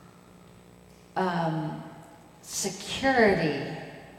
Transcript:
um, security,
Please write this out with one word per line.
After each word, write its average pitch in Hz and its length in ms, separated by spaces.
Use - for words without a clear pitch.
um, 165 680
security, 190 1300